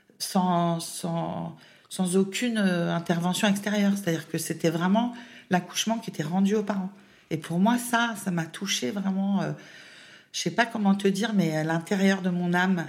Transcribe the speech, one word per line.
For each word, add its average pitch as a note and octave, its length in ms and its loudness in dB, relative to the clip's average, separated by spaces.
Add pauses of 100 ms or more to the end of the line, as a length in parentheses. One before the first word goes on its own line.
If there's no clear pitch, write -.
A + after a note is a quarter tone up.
(180)
sans, F3 640 0
sans, E3 760 -6 (320)
sans F#3 280 0
aucune, A3 420 0
euh, F3 360 2
intervention F3 540 0
extérieure. G3+ 480 2
C'est-à-dire E3 320 -2
que E3+ 100 -4
c'était D#3+ 320 -2
vraiment F#3+ 440 2 (360)
l'accouchement F#3 480 0
qui A3 120 -10
était - 120 -6
rendu G3 320 2
aux G#3+ 80 2
parents. G3 280 -4 (400)
Et D#3+ 80 -2
pour E3 200 -4
moi, A3 200 6
ça, A#3 440 0
ça G3 80 -4
m'a E3+ 160 0
touchée G3+ 440 -4
vraiment, G3 520 0
euh, D3+ 100 -2 (800)
je - 80 -6
sais E3+ 100 -4
pas A3+ 160 0
comment G3+ 280 2
te G3 140 2
dire, G3+ 260 0
mais D#3+ 220 2
à D#3 80 0
l'intérieur F#3+ 580 2
de F#3 80 0
mon F3 240 0
âme, F3+ 340 2